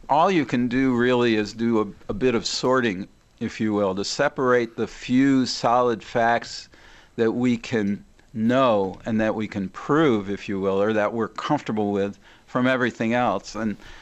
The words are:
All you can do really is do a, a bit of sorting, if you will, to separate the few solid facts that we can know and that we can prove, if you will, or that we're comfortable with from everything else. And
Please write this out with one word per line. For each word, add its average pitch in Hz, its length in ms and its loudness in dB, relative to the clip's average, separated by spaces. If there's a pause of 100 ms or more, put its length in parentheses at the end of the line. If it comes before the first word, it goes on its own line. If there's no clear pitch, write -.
All 156 220 4
you 165 140 2
can 123 220 -2
do 127 280 0
really 120 420 4
is 107 180 -2
do 113 260 2
a, 104 300 -6
a 110 40 -4
bit 120 200 2
of 104 100 0
sorting, 120 600 0 (320)
if 113 220 -6
you 110 120 0
will, 101 220 0
to 98 100 -4
separate 123 720 0
the 110 120 -4
few 131 580 2
solid 120 560 0
facts - 680 -2 (480)
that 113 160 2
we 123 240 0
can 104 480 -4 (300)
know 110 720 2
and 110 140 0
that 110 140 0
we 107 120 -6
can 98 220 -6
prove, 127 600 0
if 101 200 -8
you 98 120 -4
will, 98 220 0
or 110 100 2
that 104 200 0
we're 113 160 -4
comfortable 110 640 -4
with 101 260 -4 (280)
from 127 200 -2
everything 120 480 0
else. 113 400 -2
And 107 220 -4 (260)